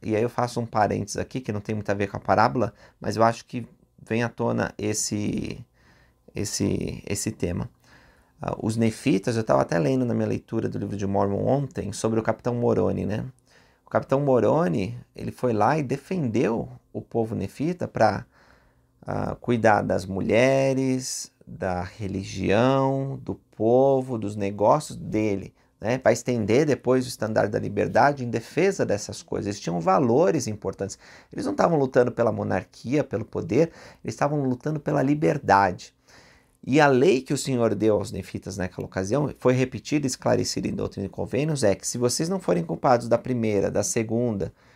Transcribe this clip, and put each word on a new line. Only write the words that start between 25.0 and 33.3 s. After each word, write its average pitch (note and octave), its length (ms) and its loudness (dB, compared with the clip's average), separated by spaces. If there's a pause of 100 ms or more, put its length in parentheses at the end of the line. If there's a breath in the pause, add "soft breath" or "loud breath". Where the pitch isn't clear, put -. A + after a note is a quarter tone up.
né? A#2 200 -2
Pra A#2+ 120 4
estender A#2+ 540 2
depois C3 400 2
o - 20 -8
estandarte G#2+ 440 -2
da G#2+ 80 -2
liberdade A2 680 2
em A#2+ 40 -6
defesa D3 540 -2
dessas G#2 380 -4
coisas. G2+ 240 -6
Eles G2+ 140 -4
tinham E3+ 200 -4
valores D#3+ 680 2
importantes. G2 500 -6 (340 loud breath)
Eles C4+ 140 -6
não C#4 80 -4
tavam F3 240 2
lutando B2+ 340 2
pela A#2 200 0
monarquia, G#2 720 -2
pelo - 200 -4
poder, G#2+ 480 0 (320 loud breath)